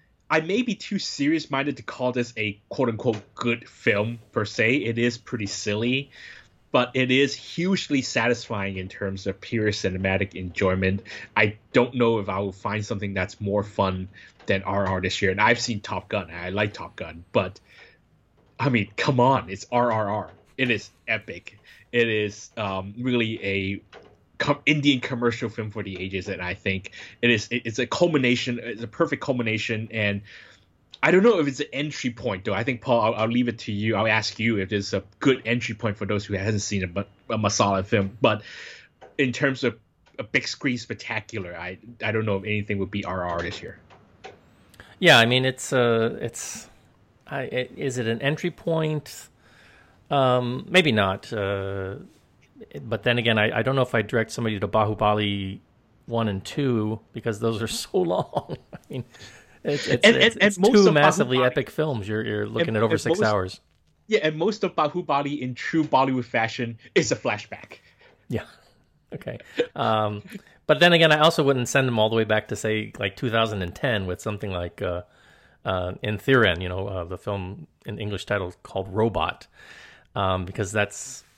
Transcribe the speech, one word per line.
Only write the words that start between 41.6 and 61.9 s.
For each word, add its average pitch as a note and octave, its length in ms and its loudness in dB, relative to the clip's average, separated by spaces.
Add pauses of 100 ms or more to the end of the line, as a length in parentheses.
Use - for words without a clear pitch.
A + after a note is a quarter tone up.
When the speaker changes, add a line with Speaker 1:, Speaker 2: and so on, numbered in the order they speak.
Speaker 1:
I G#2+ 80 -2
don't A2 140 0
know G2+ 120 0
if F#2+ 60 -6
anything G#2 360 -2
would F#2+ 120 -4
beat G2+ 140 -6
R F#2 180 -4
R F2 60 -4
R E2+ 120 -2
this E2+ 220 -8
year. - 160 -16 (1200)
Speaker 2:
Yeah, D#3+ 180 10
I A2+ 80 8
mean, B2+ 200 4
it's, C3 280 -2
uh, A#2 480 2
it's, - 480 -10 (560)
I, C#3 160 -8
i-, B2+ 340 -4
is C3 220 -4
it A#2 80 -2
an A2+ 160 0
entry D3+ 300 -2
point? D#3 800 -4 (800)
Um, B2+ 580 2
maybe E3+ 220 6
not. G2 420 0
Uh, G2 640 -4 (840)
but A2+ 220 -6
then A#2+ 160 2
again, A2+ 220 4
I, G#2 180 2
I A2+ 60 0
don't C3 120 0
know C3 60 4
if B2 140 0
I A2 80 4
direct A2+ 260 0
somebody A2 300 -4
to G2+ 80 -2
Bahubali G#2 920 0 (440)
one A2+ 220 0
and G2 180 -4
two A2+ 540 0 (120)
because A2 280 -4
those A2+ 240 0
are A2 40 -4
<laughs> - 180 -6
so - 120 -2
long. - 600 -2 (140)
I - 60 -16 (100)
mean, B2+ 160 -8 (600)
it's, C#3+ 240 -2
it's, D#3 180 4
Speaker 1:
And, A#3 100 10
Speaker 2:
it's, A3+ 200 4
Speaker 1:
and, - 60 0
and G3+ 60 6
Speaker 2:
it's G3+ 120 0
Speaker 1:
most G3+ 120 6
Speaker 2:
two G3+ 160 10
Speaker 1:
of E3 60 8
Speaker 2:
massively D3 440 6
Speaker 1:
Bahubali B2+ 100 4
Speaker 2:
epic B2+ 240 0
films. C3+ 360 -2